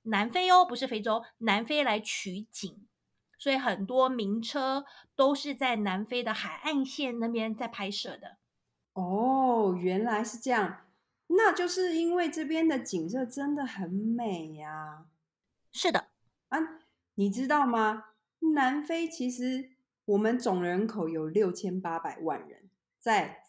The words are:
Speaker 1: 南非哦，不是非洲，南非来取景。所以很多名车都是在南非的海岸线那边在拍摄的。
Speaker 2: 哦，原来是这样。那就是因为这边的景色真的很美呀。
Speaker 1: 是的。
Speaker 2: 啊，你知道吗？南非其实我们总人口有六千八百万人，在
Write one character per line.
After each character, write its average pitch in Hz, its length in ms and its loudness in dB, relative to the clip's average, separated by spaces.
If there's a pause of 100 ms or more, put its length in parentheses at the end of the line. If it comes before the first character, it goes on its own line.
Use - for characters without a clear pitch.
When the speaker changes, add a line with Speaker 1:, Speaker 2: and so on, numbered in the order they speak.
Speaker 1:
南 214 280 0
非 370 200 2
哦， 359 140 10
不 247 120 -6
是 262 100 -4
非 220 140 -4
洲， 226 220 -2 (160)
南 226 260 0
非 294 180 0
来 220 160 2
取 202 520 -8
景。 - 360 -12 (500)
所 277 160 -2
以 262 60 2
很 208 260 -2
多 254 240 4
名 226 320 -2
车 269 440 -2 (320)
都 277 180 6
是 277 180 -6
在 262 220 -2
南 202 320 -2
非 247 160 -4
的 226 100 -2
海 160 300 -8
岸 277 240 0
线 254 320 -4
那 226 80 -2
边 226 260 -2
在 226 140 -6
拍 208 240 -6
摄 190 260 -8
的。 - 200 -18 (560)
Speaker 2:
哦， 220 840 2
原 185 280 0
来 226 180 0
是 240 160 -6
这 254 140 -2
样。 196 300 0 (440)
那 392 240 6
就 359 160 0
是 349 300 0
因 339 180 2
为 349 160 2
这 320 140 -4
边 320 240 2
的 269 100 2
景 175 300 -4
色 247 180 -2
真 277 260 -4
的 285 140 -2
很 190 240 -8
美 202 640 -2
呀。 156 540 -12 (680)
Speaker 1:
是 - 180 0
的。 - 160 0 (440)
Speaker 2:
啊， 285 80 0 (580)
你 202 120 2
知 247 200 -4
道 294 180 4
吗？ 220 380 0 (500)
南 277 260 2
非 330 280 -2
其 254 200 -4
实 254 420 -4 (340)
我 202 120 4
们 220 220 4
总 185 240 0
人 180 240 0
口 202 220 -2
有 160 180 -4
六 180 240 2
千 185 300 -4
八 165 180 -4
百 160 220 -8
万 156 280 -4
人， - 220 -20 (300)
在 214 480 0